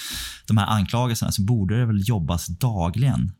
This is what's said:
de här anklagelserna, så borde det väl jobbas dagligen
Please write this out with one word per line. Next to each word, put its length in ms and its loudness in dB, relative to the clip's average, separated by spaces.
de 100 2
här 100 4
anklagelserna, 640 0
så 100 -2
borde 360 0
det 80 2
väl 220 2
jobbas 380 0
dagligen 920 0